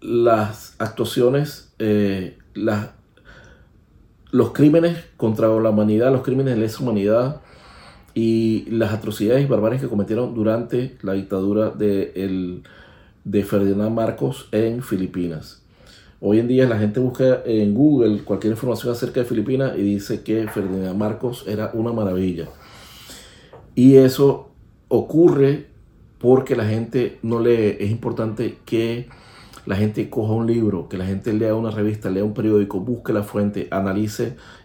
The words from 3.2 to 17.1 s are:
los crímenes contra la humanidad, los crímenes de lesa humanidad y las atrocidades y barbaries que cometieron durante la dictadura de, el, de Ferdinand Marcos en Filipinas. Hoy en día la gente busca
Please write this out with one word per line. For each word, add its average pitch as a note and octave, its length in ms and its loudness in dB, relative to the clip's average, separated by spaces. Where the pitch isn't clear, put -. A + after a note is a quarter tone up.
los A#2 220 2
crímenes E3 540 4
contra A2+ 320 0
la A2 220 2
humanidad, G#2+ 420 2
los C3 100 0
crímenes C3 320 -2
de G#2+ 60 0
lesa A2 220 -4
humanidad A2+ 580 0
y A2+ 560 0
las A2 220 0
atrocidades A2 520 0
y - 20 2
barbaries A2+ 340 0
que - 80 -6
cometieron A2 460 -2
durante A#2 680 -2
la G2 120 -4
dictadura G2+ 560 -2
de, G2+ 460 -2
el, F#2 460 -6
de G2+ 200 0
Ferdinand G2+ 500 0
Marcos - 560 -4
en A#2 320 0
Filipinas. F2 800 -6
Hoy G#2 200 4
en A#2+ 80 0
día B2+ 180 4
la A#2 120 0
gente G#2+ 200 0
busca B2+ 460 2